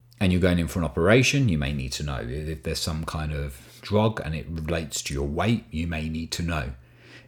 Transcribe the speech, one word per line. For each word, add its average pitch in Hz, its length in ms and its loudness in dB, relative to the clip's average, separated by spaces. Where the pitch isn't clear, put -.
and 92 140 4
you're 90 80 4
going 90 180 6
in 80 80 2
for 92 120 -2
an 82 60 0
operation, 120 640 4
you 82 100 4
may 71 140 -2
need 69 220 -4
to - 100 -6
know. 71 160 -4
If 76 440 -6
there's 80 160 -4
some 80 260 -4
kind 78 260 -4
of 71 500 -6
drug 107 420 2
and 80 120 -4
it 78 140 -6
relates 82 540 -4
to 71 100 -6
your 69 140 -2
weight, 95 440 0
you 80 160 -2
may 80 220 -4
need 80 240 -6
to - 100 -4
know. 78 300 -2